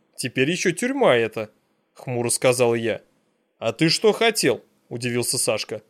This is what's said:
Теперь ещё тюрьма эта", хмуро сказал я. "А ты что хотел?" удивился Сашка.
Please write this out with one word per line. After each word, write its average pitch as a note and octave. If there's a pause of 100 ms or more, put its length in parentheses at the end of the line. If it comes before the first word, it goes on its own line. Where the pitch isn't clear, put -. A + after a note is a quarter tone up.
(160)
Теперь C3
ещё F3+
тюрьма A#3+
эта", A2 (440)
хмуро A#2+
сказал A#2+
я. A2+ (580)
"А A2+
ты D#3+
что G#3
хотел?" G#3 (300)
удивился A#2+
Сашка. A2